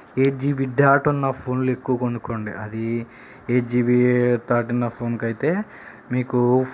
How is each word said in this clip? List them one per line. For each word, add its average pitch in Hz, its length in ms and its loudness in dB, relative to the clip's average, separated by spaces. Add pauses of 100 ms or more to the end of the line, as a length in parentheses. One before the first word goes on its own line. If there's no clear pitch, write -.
(180)
ఎయిట్ 135 200 2
జీబీ 135 280 -2
దాటున్న 139 640 4
ఫోన్లు 131 400 -2
ఎక్కువ 127 260 -2
కొనుక్కోండి. 113 540 -6
అది 113 560 -6 (440)
ఎయిట్ 120 180 2
జీబీ 123 300 2 (380)
దాటున్న 120 520 -2
ఫోన్కి 117 360 -6
అయితే 139 380 -2 (500)
మీకు 127 600 2